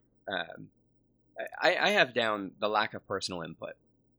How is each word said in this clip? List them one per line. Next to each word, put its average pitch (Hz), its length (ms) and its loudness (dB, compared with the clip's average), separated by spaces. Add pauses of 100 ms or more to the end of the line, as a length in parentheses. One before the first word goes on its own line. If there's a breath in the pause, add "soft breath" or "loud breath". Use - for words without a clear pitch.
(280)
um, 95 420 -4 (880)
I, 170 180 4
I 170 120 2
have 170 240 4
down 107 460 0
the 107 100 0
lack 107 240 2
of 104 140 -12
personal 95 340 -4
input, 82 320 -10 (460)